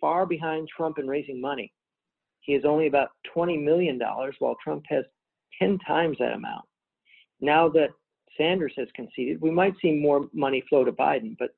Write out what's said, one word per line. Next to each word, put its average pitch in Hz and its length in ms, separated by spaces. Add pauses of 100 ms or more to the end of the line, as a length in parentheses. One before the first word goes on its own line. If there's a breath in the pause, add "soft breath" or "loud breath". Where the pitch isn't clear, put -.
far 165 240
behind 160 420
Trump 156 320
in 135 80
raising 135 320
money. 131 320 (720)
He 143 120
is 135 120
only 151 220
about 139 240 (220)
twenty 175 220
million 151 420
dollars, 120 420
while 123 220
Trump 147 280
has 139 160 (520)
ten 190 200 (100)
times 156 320
that 120 140
amount. - 320 (760 soft breath)
Now 156 300
that 151 220 (460)
Sanders 165 380
has 127 200
conceded, 131 440
we 160 120
might 190 300
see 160 120
more 147 400
money 135 340
flow 139 160
to 123 80
Biden, 127 460
but 127 200